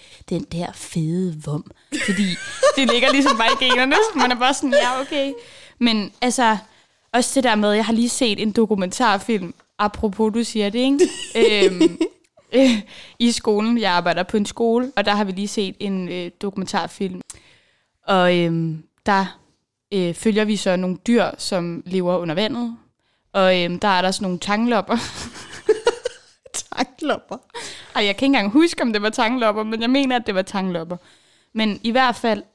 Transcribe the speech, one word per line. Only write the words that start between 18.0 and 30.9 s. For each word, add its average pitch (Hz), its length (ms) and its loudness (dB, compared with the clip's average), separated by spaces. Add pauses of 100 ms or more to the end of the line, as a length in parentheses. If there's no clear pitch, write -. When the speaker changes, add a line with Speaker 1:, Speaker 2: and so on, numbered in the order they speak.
Speaker 1:
Og, 180 320 4
øhm, 165 460 -2 (220)
der, 190 320 0 (540)
øh, 180 220 0
følger 214 300 2
vi 208 120 0
så 190 200 0
nogle 185 200 -2 (100)
dyr, 226 320 4
som 170 480 -4
lever 180 300 0
under 170 180 -2
vandet. 233 420 -4 (560)
Og, 185 300 4
øhm, 175 160 -2
der 208 100 0
er 180 140 2
der 185 80 2
sådan 196 140 -4
nogle 180 140 -2
tanglopper. 220 580 0 (840)
<laughs> - 800 -6 (120)
Speaker 2:
Tanglopper? - 640 -6 (580)
Speaker 1:
Ej, 233 100 0
jeg 202 120 0
kan 269 100 0
ikke 277 100 4
engang 208 140 0
huske, 320 320 4
om 233 100 0
det 208 100 -2
var 214 80 0
tanglopper, 220 520 0
men 220 200 -6
jeg 233 80 0
mener, 262 260 2
at 233 100 -4
det 208 80 -4
var 185 80 0
tanglopper. 175 540 -6 (560)